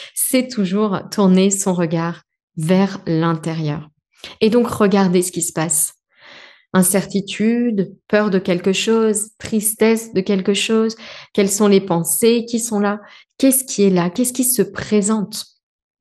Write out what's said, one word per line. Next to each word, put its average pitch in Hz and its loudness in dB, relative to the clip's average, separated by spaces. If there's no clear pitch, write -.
c'est 254 -2
toujours 202 -2
tourner 190 4
son 196 -2
regard 170 -4
vers 185 2
l'intérieur. 160 -2
Et 220 4
donc, 233 2
regarder 196 2
ce 180 -6
qui 170 -6
se - -6
passe. - -2
Incertitude, 202 0
peur 208 2
de 190 2
quelque 185 0
chose, 220 0
tristesse 220 0
de 185 0
quelque 196 0
chose, 220 0
quelles 196 2
sont 208 2
les 196 6
pensées 226 0
qui 233 -4
sont 214 -4
là, 208 -2
qu'est-ce 269 2
qui - -2
est 196 6
là, 180 2
qu'est-ce 247 -2
qui 262 -2
se - 0
présente ? 208 -2